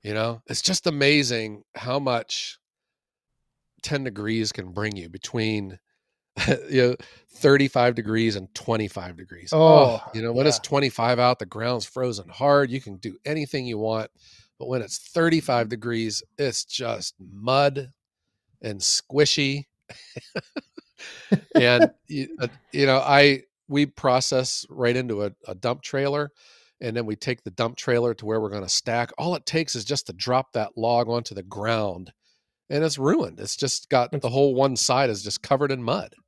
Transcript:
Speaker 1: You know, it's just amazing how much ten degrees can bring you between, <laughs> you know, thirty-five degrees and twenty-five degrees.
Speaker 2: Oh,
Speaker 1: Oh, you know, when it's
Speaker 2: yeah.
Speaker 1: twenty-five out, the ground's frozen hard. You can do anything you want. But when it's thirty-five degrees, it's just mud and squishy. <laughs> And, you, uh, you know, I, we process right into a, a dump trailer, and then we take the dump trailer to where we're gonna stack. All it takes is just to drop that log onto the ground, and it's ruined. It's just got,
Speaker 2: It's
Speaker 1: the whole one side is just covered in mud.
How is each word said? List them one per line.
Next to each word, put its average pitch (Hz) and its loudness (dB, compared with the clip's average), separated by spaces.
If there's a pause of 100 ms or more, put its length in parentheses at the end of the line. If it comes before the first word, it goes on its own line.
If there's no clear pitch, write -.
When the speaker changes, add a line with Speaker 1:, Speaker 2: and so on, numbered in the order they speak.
Speaker 1:
You 104 -6
know, 113 -4
it's 123 -6
just - -2
amazing 131 0 (140)
how 127 -2
much - -4 (1200)
ten 143 -4
degrees 110 -2
can 92 -12
bring 104 -4
you 85 -12
between, 104 -4 (580)
<laughs> - -2 (200)
you 135 4
know, 123 2 (400)
thirty-five 135 4
degrees 113 0
and 98 -10
twenty-five 101 -6
degrees. 87 -20
Speaker 2:
Oh, 156 10
Speaker 1:
Oh, - -16
you 110 -4
know, 117 -4
when 131 2
it's 147 2
Speaker 2:
yeah. - -10
Speaker 1:
twenty-five 123 0
out, 123 4
the 107 -12
ground's 113 -4
frozen 113 -6
hard. 139 2
You 131 -6
can 101 -16
do 92 -12
anything 143 -6
you 117 -6
want. 110 -4 (480)
But 131 -12
when 127 -2
it's - -10
thirty-five 151 0
degrees, 113 -4 (140)
it's 139 -2
just 113 -8
mud 127 0 (680)
and 104 -8
squishy. 139 0 (220)
<laughs> - -20 (1600)
And, 120 4 (180)
you, 143 -8
uh, 127 -2 (240)
you 139 2
know, 131 4
I, 139 6 (260)
we 143 0
process 127 0
right 123 0
into 117 -2
a, 101 -6 (160)
a 95 -10
dump 117 -4
trailer, 143 -2 (500)
and 117 -6
then 117 -2
we 107 -6
take 123 -6
the 107 -12
dump 117 -4
trailer 120 0
to 107 -12
where 110 -2
we're 107 -6
gonna 98 -8
stack. 117 -2
All 170 -4
it - -8
takes 160 -4
is 113 -8
just 131 -6
to 107 -14
drop 123 -2
that 107 -4
log 117 0
onto 117 -6
the 95 -10
ground, 101 -4 (580)
and 147 0
it's 143 -2
ruined. 135 0
It's 98 -8
just - -6
got, 123 2
Speaker 2:
It's 143 -6
Speaker 1:
the 123 -2
whole 135 4
one 135 2
side 131 2
is 98 -6
just 101 -8
covered 139 0
in 131 -6
mud. 131 -4 (140)